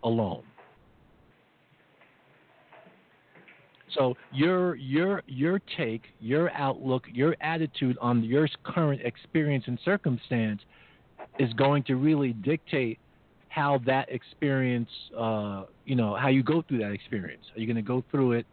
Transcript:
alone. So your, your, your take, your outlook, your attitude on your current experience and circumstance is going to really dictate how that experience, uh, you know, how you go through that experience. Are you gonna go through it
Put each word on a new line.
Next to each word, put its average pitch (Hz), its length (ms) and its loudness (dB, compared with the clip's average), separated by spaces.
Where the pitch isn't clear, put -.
alone. 113 400 -2
So 131 200 2
your, 175 440 2
your, 151 520 0
your 151 320 0
take, 117 240 -4
your 143 300 0
outlook, 131 600 -2
your 139 300 2
attitude 151 580 -2
on 120 260 2
your 139 220 4
current 147 400 0
experience 143 680 -2
and 123 180 -4
circumstance 120 760 0
is 127 160 0
going 139 300 2
to 135 100 0
really 139 400 2
dictate 127 640 -2
how 143 320 2
that 131 240 2
experience, 127 760 0
uh, 104 480 -2
you 135 100 -2
know, 107 220 2
how 135 100 0
you 135 160 4
go 156 240 2
through 131 120 -2
that 104 120 -2
experience. 98 540 -8
Are 113 60 -10
you 110 80 -4
gonna 117 140 -2
go 127 280 -2
through 131 220 2
it 117 200 0